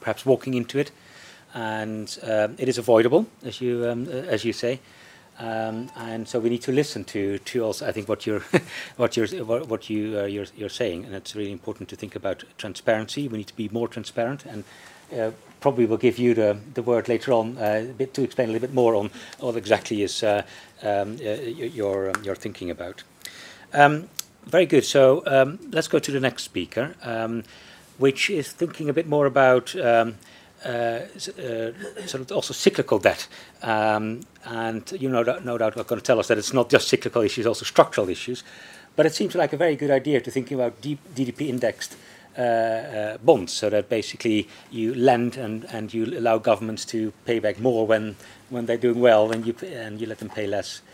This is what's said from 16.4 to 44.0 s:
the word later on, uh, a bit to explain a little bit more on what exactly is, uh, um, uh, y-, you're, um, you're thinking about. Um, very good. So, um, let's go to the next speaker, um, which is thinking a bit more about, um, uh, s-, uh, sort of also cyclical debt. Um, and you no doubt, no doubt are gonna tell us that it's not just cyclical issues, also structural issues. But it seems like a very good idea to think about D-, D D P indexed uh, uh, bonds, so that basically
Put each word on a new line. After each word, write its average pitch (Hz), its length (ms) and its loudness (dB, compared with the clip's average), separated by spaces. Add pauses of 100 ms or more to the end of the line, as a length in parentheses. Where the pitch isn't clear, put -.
the 120 80 -4
word 113 260 0
later 120 240 0
on, 117 260 0
uh, 107 300 0
a 131 40 -12
bit 131 220 -6
to 143 80 0
explain 120 260 -2
a 110 40 -2
little 117 160 -2
bit 139 60 -10
more 117 200 6
on 101 160 0 (300)
what 120 160 -4
exactly 104 460 0
is, - 200 -4
uh, 104 200 2 (400)
um, 104 340 -2
uh, 127 80 -12
y-, 117 500 -6
you're, 98 360 -2
um, 95 120 -6
you're 98 140 -6
thinking 95 340 -10
about. 87 320 -10 (720)
Um, 147 360 6 (360)
very 170 220 4
good. 139 180 6
So, 135 420 6
um, 139 320 4 (140)
let's 160 160 -2
go 165 100 2
to 143 140 -4
the 139 80 0
next 127 240 -4
speaker, 117 580 -6
um, 113 400 -6 (560)
which 135 320 2
is 160 220 -4
thinking 156 360 -4
a 143 40 -2
bit 160 160 -2
more 147 180 4
about, 127 480 4
um, 117 420 2 (480)
uh, 120 360 -2 (160)
s-, - 140 -10
uh, 117 420 -6 (340)
sort 131 160 -8
of 127 100 -12
also 143 220 -4
cyclical - 440 2
debt. - 280 2 (360)
Um, 110 580 0 (240)
and 113 480 -6
you 135 160 -4
no 120 160 2
doubt, 120 200 -2
no 120 140 -4
doubt 110 180 0
are 113 80 -6
gonna 110 160 -4
tell 117 200 4
us - 80 -2
that 110 100 4
it's - 140 -4
not 120 180 2
just - 160 6
cyclical - 360 0
issues, 107 240 0
also 113 180 -2
structural - 440 4
issues. 120 360 -8 (500)
But 151 120 4
it 156 80 0
seems 202 200 -2
like 160 180 2
a 151 40 -6
very 156 200 2
good 143 140 0
idea 135 300 2
to 117 100 -10
think 127 220 -4
about 120 280 -2
D-, 143 180 -6 (160)
D 131 100 -2
D 120 80 -4
P 143 160 -6
indexed 117 480 -2 (420)
uh, 127 40 0
uh, 113 760 -2
bonds, 110 340 4
so 104 180 0
that 104 180 0
basically 107 600 0 (220)